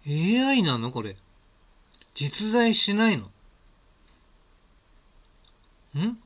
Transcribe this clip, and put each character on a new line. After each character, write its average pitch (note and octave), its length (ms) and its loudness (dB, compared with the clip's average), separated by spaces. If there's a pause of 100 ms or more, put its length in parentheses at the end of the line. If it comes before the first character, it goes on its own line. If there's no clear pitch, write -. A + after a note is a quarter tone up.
エ C#3+ 40 -6 (280)
ー C4 80 2
ア C#4 60 2
イ B3 100 4
な C#3 140 0
の？ A#2 140 -6
こ B2 120 -6
れ。 G2 140 -12 (960)
実 D3 360 -4
在 A#3 220 4
し G3+ 200 0
な A3 180 4
い F3 60 0
の？ G2+ 120 -10 (2750)
ん？ A3+ 240 -4